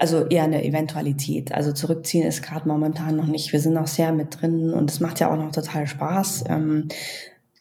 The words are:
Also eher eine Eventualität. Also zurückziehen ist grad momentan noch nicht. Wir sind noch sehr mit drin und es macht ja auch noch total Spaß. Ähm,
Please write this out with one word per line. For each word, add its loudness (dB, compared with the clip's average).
Also 4
eher 4
eine 2
Eventualität. -2
Also 0
zurückziehen 0
ist -2
grad -6
momentan 0
noch 0
nicht. -2
Wir 4
sind 4
noch 2
sehr 2
mit -2
drin 2
und 2
es -4
macht -2
ja 4
auch 2
noch -2
total -2
Spaß. -2
Ähm, 2